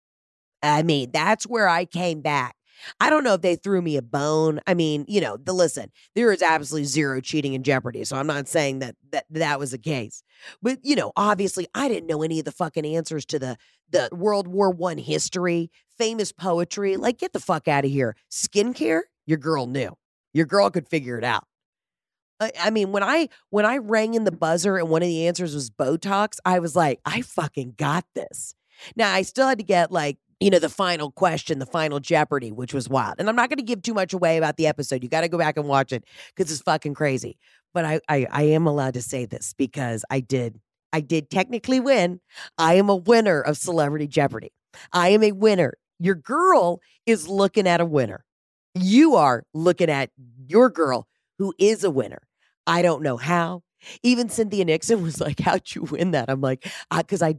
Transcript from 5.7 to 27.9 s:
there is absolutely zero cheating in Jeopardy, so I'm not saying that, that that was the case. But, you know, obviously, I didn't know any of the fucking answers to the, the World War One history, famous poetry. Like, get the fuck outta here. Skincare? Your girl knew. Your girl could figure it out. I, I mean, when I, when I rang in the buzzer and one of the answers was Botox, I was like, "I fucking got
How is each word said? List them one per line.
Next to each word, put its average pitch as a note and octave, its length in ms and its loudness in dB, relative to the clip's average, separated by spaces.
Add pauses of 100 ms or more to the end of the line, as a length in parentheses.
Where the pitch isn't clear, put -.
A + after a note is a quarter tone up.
there A3+ 160 4
is F3+ 100 0
absolutely D3+ 440 0
zero C#3 340 -2
cheating C#3 320 -4
in C3 100 -6
Jeopardy, C3 400 -2
so - 140 -8
I'm C#3 100 -4
not C#3+ 220 -6
saying C#3 320 -2
that, B2 160 -10 (160)
that - 180 -6
that D3+ 300 -2
was C#3 100 -6
the B2+ 80 -10
case. B2 460 -8 (360)
But, C4 220 -2
you C#4+ 140 0
know, - 200 -2
obviously, G3+ 600 -2
I C#4 120 -2
didn't E3 200 -4
know D#3 160 -2
any D#3+ 160 -2
of C#3+ 40 -8
the D3 60 -8
fucking D#3+ 340 -6
answers D#3 420 -6
to D#3 120 -6
the, B2+ 180 -6 (340)
the G#3 200 0
World G3 380 -2
War G3 220 2
One E3+ 280 -4
history, E3 720 -2 (260)
famous A3 360 -2
poetry. F#3+ 640 -2
Like, A#3 220 -2
get F4+ 140 -6
the - 80 -6
fuck E3 280 -2
outta C#3 180 2
here. C3+ 300 0 (120)
Skincare? D#4 760 -2 (240)
Your D#3 120 0
girl C#3 300 -2
knew. B2+ 280 -6 (360)
Your D#3 140 4
girl G3 240 4
could E3 180 -6
figure B2 300 -4
it A2 60 -6
out. A#2 220 -2 (920)
I, A3 180 -2
I F3+ 120 0
mean, G#3 200 0
when G3 140 0
I, D4 240 2 (220)
when G#3 140 2
I A#3+ 120 2
rang A3 380 0
in A3+ 100 2
the F#3 80 2
buzzer E3+ 440 0
and E3 120 0
one D#3+ 140 2
of F3 60 0
the E3 200 0
answers E3+ 260 -4
was C3+ 160 -6
Botox, F#3+ 720 -2
I F3+ 140 2
was E3+ 160 -4
like, D3+ 300 2
"I G#3+ 180 -4
fucking C#3 540 -6
got D3+ 300 -2 (100)